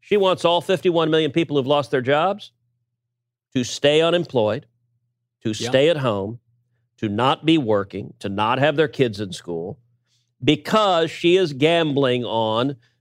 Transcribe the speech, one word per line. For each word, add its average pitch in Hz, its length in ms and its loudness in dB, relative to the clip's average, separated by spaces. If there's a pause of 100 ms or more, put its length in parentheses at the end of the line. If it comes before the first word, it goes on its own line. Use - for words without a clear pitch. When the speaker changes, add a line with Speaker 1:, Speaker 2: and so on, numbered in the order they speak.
Speaker 1:
She - 160 -2
wants 190 280 0
all 170 160 2
fifty-one 170 500 0
million 160 200 2
people 147 260 -2
who've 131 100 0
lost 143 260 0
their 139 80 0
jobs 156 500 -2 (1040)
to 131 80 0
stay 147 380 0
unemployed, 151 680 0 (760)
to 113 80 -4
Speaker 2:
Yeah. 117 180 -6
Speaker 1:
stay 131 200 4
at 165 100 0
home, 113 420 -4 (560)
to 113 120 -6
not 127 360 0
be 160 140 2
working, 107 600 -4
to 104 100 -10
not 107 300 -2
have 143 180 0
their 151 120 2
kids 113 320 -2
in 98 120 -8
school, 85 460 -10 (640)
because 165 680 2
she 175 260 2
is 185 160 0
gambling 139 720 0
on 113 520 -2 (240)